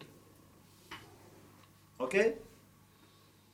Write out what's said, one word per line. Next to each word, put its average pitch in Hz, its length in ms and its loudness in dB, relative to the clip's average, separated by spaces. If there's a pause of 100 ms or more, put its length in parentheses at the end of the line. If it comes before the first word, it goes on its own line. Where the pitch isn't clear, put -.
(2000)
Okay? 208 340 4 (1200)